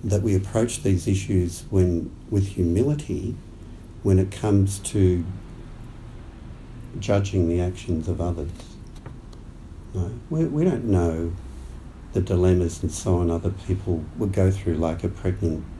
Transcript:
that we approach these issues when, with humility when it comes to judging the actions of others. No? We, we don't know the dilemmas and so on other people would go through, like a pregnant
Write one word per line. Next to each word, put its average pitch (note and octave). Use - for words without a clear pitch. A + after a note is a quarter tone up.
that G2+
we G2+
approach A2
these F#2+
issues F#2+
when, F2+
with G2
humility G2+
when F#2+
it F#2+
comes G2
to F2+
judging G2
the F2
actions F2+
of E2
others. E2
No? F2+
We, D#3+
we D3+
don't C#3
know E2+
the G2
dilemmas F2+
and D#2+
so -
on F2
other E2+
people F2
would G#2
go F#2+
through, F2+
like E2
a F#2+
pregnant E2